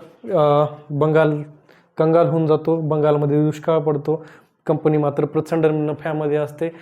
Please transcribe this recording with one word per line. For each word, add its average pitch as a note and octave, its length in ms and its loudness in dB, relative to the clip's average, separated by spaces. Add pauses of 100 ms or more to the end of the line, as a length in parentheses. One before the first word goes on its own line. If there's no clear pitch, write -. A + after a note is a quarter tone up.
(240)
अ, D3+ 420 2 (240)
बंगाल D3+ 520 2 (560)
कंगाल E3 300 4
होऊन D#3+ 200 0
जातो, D#3 340 0
बंगालमध्ये D3 640 2
दुष्काळ D#3 340 -2
पडतो. D3+ 460 -4 (400)
कंपनी D#3 320 0
मात्र D3 280 0
प्रचंड D#3 400 -2
नफ्यामध्ये D3+ 720 -2
असते. D3 320 -4 (120)